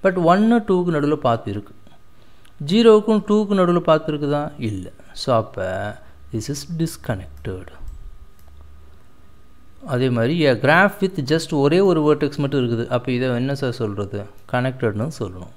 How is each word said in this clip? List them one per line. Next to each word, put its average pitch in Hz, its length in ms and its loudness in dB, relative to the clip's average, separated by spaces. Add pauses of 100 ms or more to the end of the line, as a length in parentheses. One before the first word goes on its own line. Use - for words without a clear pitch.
But 185 200 2
ஒன்னு 208 340 6
டூவுக்கு 180 360 2
நடுவுல 147 220 2
பாத் 117 320 0
இருக்கு. 101 260 -8 (920)
ஜீரோவுக்கும் 214 640 6
டூவுக்கும் 208 320 2
நடுவுல 175 200 4
பாத் 160 300 2
இருக்குதா? 147 500 -2
இல்ல. 104 320 -6 (220)
So - 220 -2
அப்ப 101 600 -4 (380)
this 113 180 -6
is 156 260 -8
disconnected. 98 920 -8 (2250)
அதே 131 240 0
மாதிரி 127 360 2
a 123 140 4
graph 170 400 4
with 190 260 -2
just 160 260 -2
ஒரே 151 280 4
ஒரு 180 220 4
வெர்டெக்ஸ் 147 360 2
மட்டும் 135 320 0
இருக்குது. 117 180 -4
அப்ப 123 240 -2
இதை 127 180 0
என்ன 127 260 -2
சார் 131 160 -2
சொல்றது? 104 500 -6 (300)
கனெக்டட்னு 123 580 -2 (100)
சொல்லணும். 92 380 -10